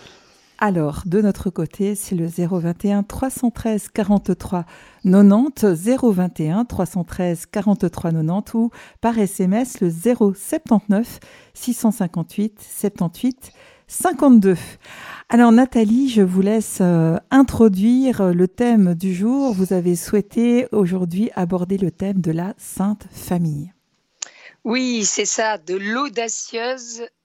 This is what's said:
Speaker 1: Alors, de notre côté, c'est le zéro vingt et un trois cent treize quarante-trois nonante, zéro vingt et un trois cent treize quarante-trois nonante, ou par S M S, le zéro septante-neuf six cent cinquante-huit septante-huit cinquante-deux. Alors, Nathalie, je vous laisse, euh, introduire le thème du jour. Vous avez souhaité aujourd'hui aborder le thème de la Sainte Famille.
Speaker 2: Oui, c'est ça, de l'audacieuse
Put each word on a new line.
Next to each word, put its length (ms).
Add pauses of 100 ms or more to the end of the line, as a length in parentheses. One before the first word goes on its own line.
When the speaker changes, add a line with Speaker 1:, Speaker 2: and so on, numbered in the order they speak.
(600)
Speaker 1:
Alors, 460
de 160
notre 300
côté, 420
c'est 220
le 120
zéro 300
vingt 260
et 80
un 120
trois 260
cent 220
treize 380
quarante-trois 760 (380)
nonante, 720
zéro 360
vingt 280
et 100
un 160
trois 220
cent 160
treize 420
quarante-trois 680
nonante, 440
ou 160 (280)
par 200
S 200
M 140
S, 280
le 100
zéro 420
septante-neuf 840 (340)
six 220
cent 160
cinquante-huit 680
septante-huit 920 (340)
cinquante-deux. 720 (720)
Alors, 220
Nathalie, 580
je 140
vous 180
laisse, 400
euh, 380 (100)
introduire 1040
le 140
thème 480
du 180
jour. 400
Vous 200
avez 220
souhaité 760
aujourd'hui 640
aborder 420
le 140
thème 280
de 120
la 260
Sainte 540
Famille. 600 (920)
Speaker 2:
Oui, 420
c'est 200
ça, 340
de 160
l'audacieuse 1300 (200)